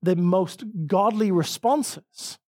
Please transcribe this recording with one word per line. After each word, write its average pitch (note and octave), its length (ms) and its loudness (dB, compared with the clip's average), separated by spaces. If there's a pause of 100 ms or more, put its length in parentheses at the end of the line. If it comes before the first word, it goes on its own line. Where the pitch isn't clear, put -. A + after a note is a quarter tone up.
the F3+ 160 2
most F3 480 0 (220)
godly G#3 440 2
responses - 1040 -2 (100)